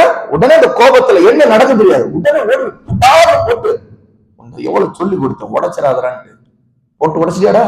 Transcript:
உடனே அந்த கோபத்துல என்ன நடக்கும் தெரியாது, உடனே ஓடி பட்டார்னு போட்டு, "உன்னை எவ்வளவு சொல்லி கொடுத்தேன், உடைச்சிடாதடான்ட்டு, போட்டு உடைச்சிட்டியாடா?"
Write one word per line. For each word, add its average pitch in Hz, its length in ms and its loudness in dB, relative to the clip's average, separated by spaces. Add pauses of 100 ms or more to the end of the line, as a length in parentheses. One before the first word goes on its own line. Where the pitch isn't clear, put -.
(300)
உடனே 220 240 2
அந்த 640 140 4
கோபத்துல 466 600 2
என்ன 302 160 2
நடக்கும் 247 320 2
தெரியாது, 185 360 2
உடனே 294 280 -2
ஓடி 214 140 -2
பட்டார்னு 339 840 0 (100)
போட்டு, 453 240 -4 (680)
"உன்னை 120 260 -20
எவ்வளவு 170 320 -4
சொல்லி 185 220 -6
கொடுத்தேன், 123 380 -8
உடைச்சிடாதடான்ட்டு, 127 760 -6 (640)
போட்டு 160 280 -4
உடைச்சிட்டியாடா?" 202 440 0